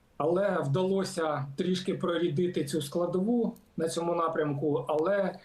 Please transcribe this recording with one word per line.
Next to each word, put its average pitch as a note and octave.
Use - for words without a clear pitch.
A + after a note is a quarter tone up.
Але F3+
вдалося E3
трішки F#3
прорідити E3+
цю D3+
складову F#3
на E3
цьому E3+
напрямку, D#3
але F3+